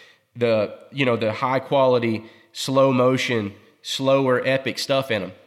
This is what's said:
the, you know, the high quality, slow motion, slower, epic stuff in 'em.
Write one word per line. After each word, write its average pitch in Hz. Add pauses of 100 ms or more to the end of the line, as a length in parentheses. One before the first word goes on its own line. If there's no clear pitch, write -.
(360)
the, 113 (200)
you 139
know, 123
the 110
high 127
quality, 123 (300)
slow 135
motion, 123 (300)
slower, 135
epic 131
stuff 135
in 107
'em. 90 (160)